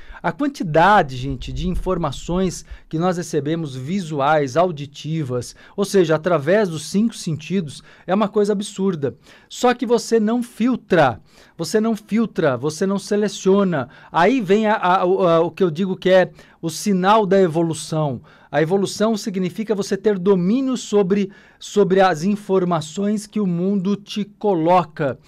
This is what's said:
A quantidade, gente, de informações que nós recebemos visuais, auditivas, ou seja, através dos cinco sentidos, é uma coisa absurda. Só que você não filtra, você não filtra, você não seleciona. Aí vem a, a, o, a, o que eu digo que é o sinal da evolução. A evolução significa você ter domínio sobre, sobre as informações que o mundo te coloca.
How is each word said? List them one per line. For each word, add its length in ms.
A 100
quantidade, 840
gente, 360
de 160
informações 960
que 120
nós 180
recebemos 580
visuais, 840
auditivas, 960
ou 100
seja, 300
através 540
dos 160
cinco 300
sentidos, 640
é 80
uma 140
coisa 240
absurda. 640
Só 240
que 120
você 340
não 240
filtra, 800
você 220
não 160
filtra, 640
você 280
não 140
seleciona. 920
Aí 300
vem 260
a, 80
a, 300
o, 220
a, 120
o 100
que 140
eu 80
digo 240
que 140
é 220
o 80
sinal 560
da 160
evolução. 800
A 120
evolução 560
significa 580
você 220
ter 200
domínio 600
sobre, 540
sobre 400
as 240
informações 1040
que 120
o 80
mundo 480
te 280
coloca. 1040